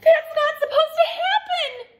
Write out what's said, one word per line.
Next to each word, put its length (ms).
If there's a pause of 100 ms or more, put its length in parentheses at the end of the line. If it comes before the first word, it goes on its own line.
That's 340
not 240
supposed 360
to 100 (180)
happen 480 (280)